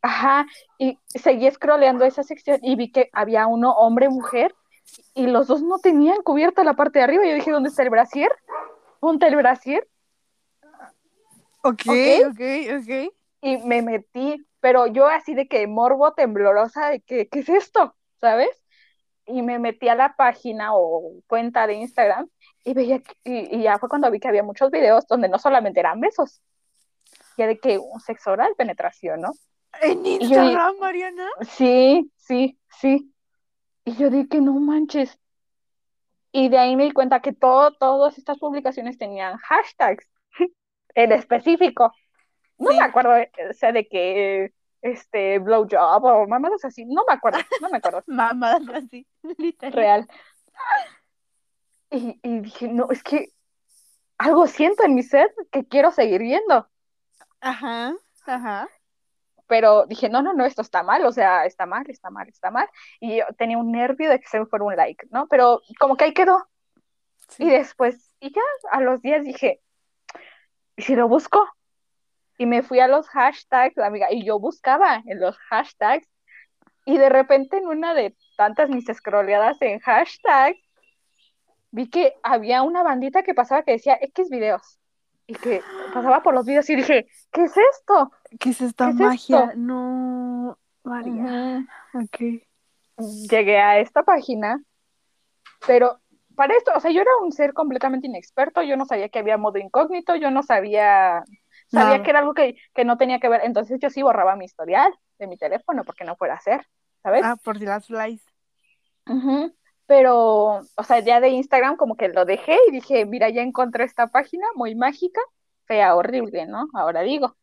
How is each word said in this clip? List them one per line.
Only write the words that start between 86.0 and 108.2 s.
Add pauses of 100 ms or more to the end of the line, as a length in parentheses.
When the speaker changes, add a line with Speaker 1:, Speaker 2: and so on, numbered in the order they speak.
Speaker 1:
por
los
videos
y
dije, (240)
"¿Qué
es
esto? (280)
Speaker 2:
¿Qué
es
esta
Speaker 1:
¿Qué
es
Speaker 2:
magia?
Speaker 1:
esto?".
Speaker 2:
No, (260)
María.
Speaker 1:
Ujú. (260)
Speaker 2:
Ok. (1120)
Speaker 1:
Llegué
a
esta
página, (1080)
pero (360)
para
esto,
o
sea,
yo
era (100)
un
ser
completamente
inexperto,
yo
no
sabía
que
había
modo
incógnito,
yo
no
sabía, (440)
sabía
Speaker 2:
Nada.
Speaker 1:
que
era
algo
que, (180)
que
no
tenía
que
ver,
entonces
yo
sí
borraba
mi
historial (260)
de
mi
teléfono,
porque
no
fuera
a
ser, (380)
¿sabes?
Speaker 2:
Ah,
por
si
las
flies. (840)